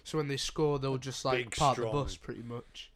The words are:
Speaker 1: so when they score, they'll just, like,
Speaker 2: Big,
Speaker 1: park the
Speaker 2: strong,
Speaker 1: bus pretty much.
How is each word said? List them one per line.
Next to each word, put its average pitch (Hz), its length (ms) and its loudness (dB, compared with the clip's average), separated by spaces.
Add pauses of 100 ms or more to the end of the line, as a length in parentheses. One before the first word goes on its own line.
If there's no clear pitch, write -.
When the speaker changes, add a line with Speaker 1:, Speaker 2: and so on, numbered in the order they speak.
Speaker 1:
so - 160 -4
when 147 80 0
they 139 100 -2
score, 147 400 2
they'll 135 220 0
just, 127 260 -6
like, 131 200 4
Speaker 2:
Big, 110 100 -8
Speaker 1:
park 135 220 6
the 120 40 0
Speaker 2:
strong, 110 120 0
Speaker 1:
bus 123 220 -2
pretty - 280 -10
much. - 520 -12